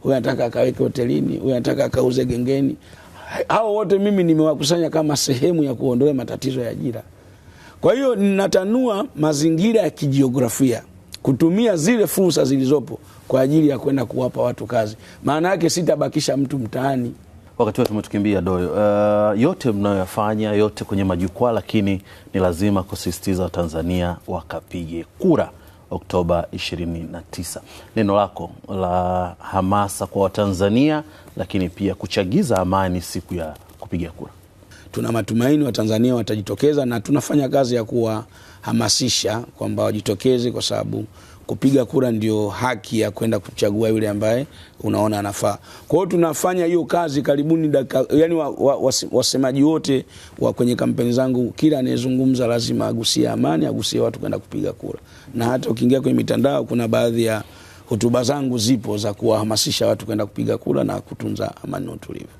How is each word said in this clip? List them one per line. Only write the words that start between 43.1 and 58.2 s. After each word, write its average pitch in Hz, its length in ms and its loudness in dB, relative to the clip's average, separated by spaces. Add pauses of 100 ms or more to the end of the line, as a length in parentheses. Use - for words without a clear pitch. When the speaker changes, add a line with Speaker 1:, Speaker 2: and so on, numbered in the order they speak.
Speaker 1:
kwenda 110 280 -2
kuchagua 107 500 0
yule 110 200 2
ambaye 110 380 0 (340)
unaona 104 380 0
anafaa. 101 400 -2 (300)
Kwa 151 100 2
hiyo 190 80 2
tunafanya 175 600 0
hiyo 170 180 2
kazi 151 380 -2
karibuni 151 460 2
dakika, 135 420 0
yani 160 240 4
wa-, 151 160 0
wa-, 131 260 2
wase-, 131 360 0
wasemaji 131 500 2
wote 147 420 2 (340)
wa 117 140 2
kwenye 120 240 2
kampeni 120 360 0
zangu, 127 380 0
kila 151 280 2
anayezungumza 127 680 0
lazima 117 400 0
agusie 117 440 0
amani, 143 360 0
agusie 113 340 -2
watu 117 200 -2
kwenda 113 180 -4
kupiga 98 340 -6
kura. - 260 -12 (360)
Na 117 100 -2
hata 123 260 0
ukiingia 123 300 2
kwenye 131 160 0
mitandao, 120 480 0
kuna 117 240 -2
baadhi 117 360 2
ya 110 180 -2 (460)
hotuba 120 340 2